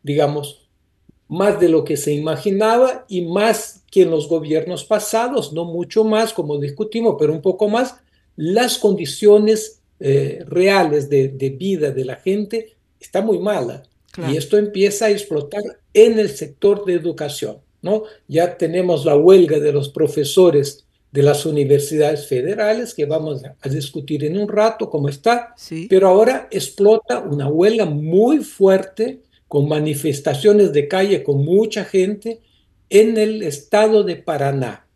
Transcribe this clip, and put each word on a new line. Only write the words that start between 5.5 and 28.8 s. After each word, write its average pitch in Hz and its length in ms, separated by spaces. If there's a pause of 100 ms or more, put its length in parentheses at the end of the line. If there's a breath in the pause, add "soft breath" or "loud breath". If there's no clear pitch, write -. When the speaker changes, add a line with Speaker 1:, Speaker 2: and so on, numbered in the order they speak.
Speaker 1:
no 165 120
mucho 175 400
más, 220 280
como 147 260
discutimos, 214 600
pero 151 140
un 156 80
poco 190 280
más, 240 280 (400)
las 208 420
condiciones, 208 1000 (200)
eh, 139 460
reales 170 600
de, 135 200
de 135 220
vida 151 400
de 127 140
la 127 120
gente 208 580 (240)
está - 240
muy 208 160
mala. 165 460 (260)
Speaker 2:
Claro. 147 220
Speaker 1:
Y 151 60
esto - 200
empieza 202 480
a 214 40
explotar 185 520 (320)
en 220 240
el 208 120
sector 202 540
de 180 100
educación, 147 640 (220)
¿no? 214 220 (240 loud breath)
Ya 170 300
tenemos 170 480
la 151 120
huelga 160 440
de 147 120
los 139 160
profesores 151 960 (280)
de 139 100
las 147 240
universidades 147 800
federales, 214 680
que 151 120
vamos 151 400
a 139 240
discutir 143 560
en 160 120
un 208 120
rato 214 420
cómo 143 180
está, 233 480
Speaker 2:
Sí. 165 320
Speaker 1:
pero 190 200
ahora 226 420
explota 220 680
una 143 280
huelga 196 360
muy 170 540
fuerte, 196 840 (260)